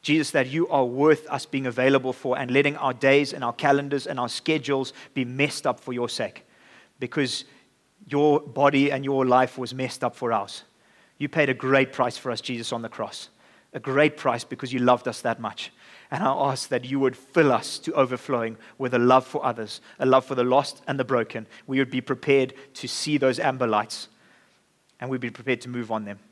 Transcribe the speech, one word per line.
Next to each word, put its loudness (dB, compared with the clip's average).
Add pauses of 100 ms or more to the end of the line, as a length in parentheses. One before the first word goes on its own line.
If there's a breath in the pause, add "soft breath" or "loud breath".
Jesus, 0
that 2
you 0
are 2
worth 4
us -6
being -4
available 2
for -2
and -6
letting 2
our -2
days 4
and -8
our -2
calendars 0
and -6
our -4
schedules -2 (180 loud breath)
be -4
messed -2
up -2
for -12
your -4
sake. -8 (520 soft breath)
Because -4 (640 soft breath)
your 4
body 2
and -4
your 0
life 4
was -8
messed -6
up -4
for -4
ours. -6 (540 soft breath)
You -6
paid 0
a 2
great 2
price -2
for -8
us, -6
Jesus, -8
on -6
the -10
cross. -10 (460 soft breath)
A -8
great 2
price -2
because -10
you -2
loved 4
us -8
that -2
much. -10 (400 loud breath)
And -4
I 2
ask -6
that -4
you -4
would 2
fill 4
us -2
to -8
overflowing 0 (220 loud breath)
with -2
a 4
love 6
for -6
others, -6 (180 loud breath)
a 0
love 6
for -8
the 0
lost 0
and -4
the 0
broken. -2 (200 loud breath)
We -2
would 0
be -2
prepared 0 (200 loud breath)
to -12
see -4
those 2
amber -2
lights, -2 (920 soft breath)
and -10
we'd -4
be -6
prepared -4
to -14
move -6
on -4
them. -12 (140)